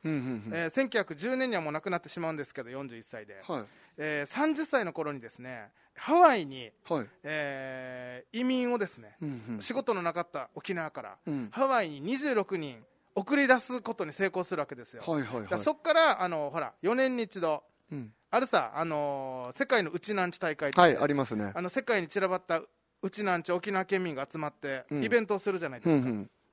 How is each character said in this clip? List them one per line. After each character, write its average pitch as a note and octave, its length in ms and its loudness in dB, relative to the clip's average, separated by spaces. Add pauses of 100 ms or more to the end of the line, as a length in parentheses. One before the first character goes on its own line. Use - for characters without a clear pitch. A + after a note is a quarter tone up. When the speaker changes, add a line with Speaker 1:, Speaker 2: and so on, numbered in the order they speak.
Speaker 1:
う D#3 60 -4
ん、 - 20 0
う D#3 40 0
ん、 B2+ 300 -4
う A2+ 40 -8
ん。 - 40 -6
Speaker 2:
え E3 140 -2
ー、 - 20 -2
千 C4 200 0
九 A3+ 100 0
百 F3 160 -4
十 A3 200 -4
年 C4 140 0
に A3 60 -2
は F3 60 0
も D3+ 80 -4
う - 20 -4
亡 D#3 100 -4
く G3+ 80 -6
な F3 80 0
っ E3+ 40 -4
て - 60 -18
し - 120 -10
ま E3 100 -2
う D#3+ 40 -4
ん D#3 40 -6
で D3 60 -6
す - 100 -12
け C#3 80 -10
ど、 A#2 80 -10
四 C3+ 180 -10
十 A#2 100 -14
一 A2 100 -16
歳 G#2+ 180 -14
で。 G2 220 -18
Speaker 1:
は D3 140 -4
い。 G2+ 40 -8 (320)
Speaker 2:
え D3 320 -2
ー、 - 20 -12
三 D4+ 220 0
十 D4 120 -4
歳 B3 200 0
の E3 80 -4
頃 D3+ 200 -4
に C3 80 -10
で A2+ 80 -16
す - 100 -20
ね、 B2 320 -14 (240)
ハ D#4+ 240 4
ワ D#4 160 10
イ F3 100 -2
に、 C3 260 -10 (160)
Speaker 1:
は D#3 140 0
い。 G#2 80 -8 (140)
Speaker 2:
え C3 1080 -8
ー、 A3+ 80 -6
移 B3 40 0
民 B3+ 280 2
を A#3+ 60 0
で G#3 80 0
す - 140 -12
ね、 G#2+ 200 -20
Speaker 1:
う E3 60 -6
ん、 B2+ 240 -6
う - 40 -4
ん。 G#2 80 -6
Speaker 2:
仕 A#3+ 120 -4
事 B3 220 0
の F3+ 80 -4
な E3+ 100 0
か E3+ 80 -4
っ E3 100 -4
た C3+ 220 -8
沖 - 220 -6
縄 D#3+ 160 -4
か C#3 100 -10
ら、 G2 240 -14
Speaker 1:
う D#3+ 60 -4
ん。 B2 200 -4
Speaker 2:
ハ C4+ 140 0
ワ B3+ 160 2
イ E3+ 80 -2
に D3 100 -10
二 A3+ 200 -2
十 C#4 160 0
六 G3 220 0
人 C3 260 -8 (300)
送 G3 220 0
り C#4+ 100 6
出 B3+ 140 6
す B3 220 -6
こ A3+ 120 -6
と F#3+ 120 -2
に D3+ 80 -8
成 G3 140 0
功 F3+ 180 -2
す F#3 100 -4
る D3+ 60 -2
わ C#3 60 -2
け - 60 -10
で B2 120 -14
す - 80 -20
よ。 A#2 120 -16
Speaker 1:
は D#3 140 2
い - 20 0
は A#2 120 -2
い - 0 -
は B2 60 -2
い。 - 40 -4
Speaker 2:
だ G2 60 -10
か F3 80 0
ら G#3 40 -2
そ D4+ 120 4
っ - 80 -6
か E4 100 2
ら、 D#4 320 6
あ F3+ 60 2
の、 D3+ 200 -2
ほ D#3 120 -2
ら、 B2 100 -4 (100)
四 G#3 140 4
年 C4 220 4
に A#3 60 0
一 F#3+ 180 -6
度、 D#3 200 2 (300)
Speaker 1:
う D#3 40 -8
ん。 A2+ 180 -10 (200)
Speaker 2:
あ A3 60 6
る C4 60 2
さ、 C3+ 280 2
あ D#3+ 120 0
の C3+ 680 -4
ー、 - 40 -16
世 C#4 80 0
界 A#3 180 4
の D#3 80 -4
ウ E3+ 80 -4
チ G#3 140 -6
ナ F#3+ 120 2
ン F3 60 -4
チ - 80 -14
ュ - 20 -4
大 D#3 140 0
会 D3 140 0
っ - 40 -2
て、 - 60 6
Speaker 1:
は F3+ 80 12
い、 C#3+ 100 6
あ - 80 4
り D3 80 4
ま C#3 120 4
す A2+ 100 -4
ね。 G#2 180 -2
Speaker 2:
あ E3+ 80 -4
の、 F3+ 60 -4
世 C4 140 -2
界 A3 200 2
に D#3+ 60 -6
散 G3 140 -2
ら F#3+ 80 2
ば F3+ 80 0
っ - 100 -8
た E3 140 0 (400)
ウ G3 80 -2
チ G#3 160 -4
ナ F#3 100 4
ン E3+ 80 -2
チ - 80 -2
ュ F3 40 4
沖 G3 180 -2
縄 F#3+ 100 2
県 F#3+ 180 0
民 E3 140 -2
が C3+ 160 -4
集 E3 60 -6
ま D#3 100 -2
っ D3 60 -6
て、 C3+ 360 -6
Speaker 1:
う D3 60 -4
ん。 C#3+ 80 2
Speaker 2:
イ A3 60 0
ベ A#3 100 6
ン G#3+ 80 0
ト G#3 80 2
を F#3 40 -2
す G3+ 120 -2
る F#3 80 -2
じ E3 60 -4
ゃ C#3 40 -4
な C3 60 -8
い A#2+ 60 -14
で - 20 -20
す F3 60 4
か。 D#3 60 8
Speaker 1:
う - 20 6
ん、 B2+ 80 4
う - 20 0
ん。 G#2+ 240 -4 (220)